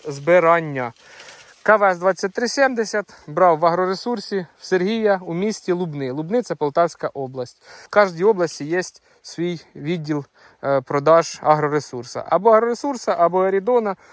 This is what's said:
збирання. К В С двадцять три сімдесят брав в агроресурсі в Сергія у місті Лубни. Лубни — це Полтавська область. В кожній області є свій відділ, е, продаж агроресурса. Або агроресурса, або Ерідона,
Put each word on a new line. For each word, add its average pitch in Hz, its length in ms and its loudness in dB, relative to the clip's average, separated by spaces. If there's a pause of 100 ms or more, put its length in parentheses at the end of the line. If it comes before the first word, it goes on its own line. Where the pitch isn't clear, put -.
збирання. 151 880 2 (720)
К 214 140 6
В 202 80 2
С 185 140 2
двадцять 185 340 0
три 240 160 -2
сімдесят 226 580 0 (200)
брав 165 320 4
в 170 80 2
агроресурсі 185 800 -2 (140)
в - 40 -20
Сергія 196 580 0
у 170 120 -8
місті 196 380 -4
Лубни. 147 380 -4
Лубни — 160 320 -2
це 175 120 -6
Полтавська 156 540 -2
область. 131 540 -10 (220)
В - 40 -20
кожній 185 360 2
області 175 400 0
є 170 180 -2 (400)
свій 170 380 -8 (140)
відділ, 147 500 -4 (400)
е, 139 160 2
продаж 151 600 2
агроресурса. 143 840 -2
Або 185 220 2
агроресурса, 226 680 0
або 175 260 2
Ерідона, 196 520 0 (160)